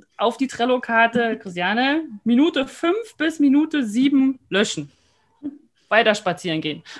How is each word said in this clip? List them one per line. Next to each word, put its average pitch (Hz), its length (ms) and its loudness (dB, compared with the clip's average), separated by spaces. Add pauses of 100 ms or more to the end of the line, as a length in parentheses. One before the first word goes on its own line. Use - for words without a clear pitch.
(160)
auf 233 220 -2
die 269 80 -2
Trello-Karte, 233 920 0
„Christiane, 220 680 -2 (200)
Minute 269 420 2
fünf 392 520 -4
bis 320 220 -4
Minute 285 440 2
sieben 269 540 2 (100)
löschen. 190 420 -2 (1000)
Weiter 220 240 4
spazieren 170 480 -4
gehen.“ 156 200 -8 (160)